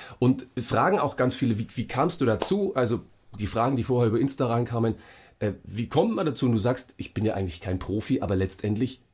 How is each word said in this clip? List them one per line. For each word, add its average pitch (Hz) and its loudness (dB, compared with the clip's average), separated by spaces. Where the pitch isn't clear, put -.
Und 131 2
fragen 131 2
auch - -2
ganz 127 2
viele, 113 0
„Wie, 113 -4
wie 110 -4
kamst 160 0
du 135 2
dazu?“ 185 2
Also 117 0
die 101 -2
Fragen, 120 0
die 117 0
vorher 120 2
über 107 2
Insta 135 0
reinkamen, 113 0
äh, 101 -2
„Wie 107 -6
kommt 214 2
man 190 -2
dazu?“ 135 0
Und 120 4
du 110 4
sagst, 120 -2
„Ich - -12
bin 104 -2
ja 110 2
eigentlich 95 -4
kein 92 -4
Profi“, 110 -2
aber 98 0
letztendlich 104 -2